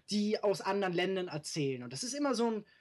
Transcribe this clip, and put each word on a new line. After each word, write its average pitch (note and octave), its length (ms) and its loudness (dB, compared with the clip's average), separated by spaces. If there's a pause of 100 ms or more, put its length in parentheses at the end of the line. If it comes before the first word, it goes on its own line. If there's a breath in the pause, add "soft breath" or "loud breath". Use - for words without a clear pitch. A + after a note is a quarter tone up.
die G#3 340 2
aus G3 160 2
anderen G3 320 0
Ländern F3+ 380 0
erzählen. C#3 520 -2
Und B2 120 -8
das C3+ 100 -6
ist B3 100 -4
immer C#4+ 220 2
so A#3 160 2
ein, G#3+ 140 -4 (160 soft breath)